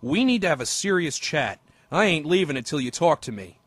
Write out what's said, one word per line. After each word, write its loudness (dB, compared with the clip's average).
we 0
need 2
to 0
have 0
a -4
serious -2
chat. -2
I 2
ain't 2
leaving 2
until -4
you -4
talk 2
to -10
me. -12